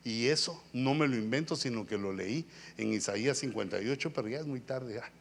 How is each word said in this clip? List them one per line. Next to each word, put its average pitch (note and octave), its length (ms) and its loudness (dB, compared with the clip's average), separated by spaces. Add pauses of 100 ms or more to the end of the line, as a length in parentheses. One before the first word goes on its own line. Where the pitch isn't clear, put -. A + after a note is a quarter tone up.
Y A#2 220 2
eso D#3 340 2 (120)
no C3 200 4
me D3+ 140 4
lo B2+ 80 4
invento, B2+ 400 2
sino A#2 320 -2
que G#2+ 100 0
lo G2 140 0
leí G2+ 340 -2 (320)
en A2 140 0
Isaías G#2+ 460 2
cincuenta G2+ 440 -2
y G#2+ 60 -2
ocho, C#3 240 -2
pero B2 160 -2
ya B2+ 120 -2
es D#3+ 60 -6
muy C#3 140 -4
tarde, B2+ 360 -6
ya. A#2 140 -8 (120)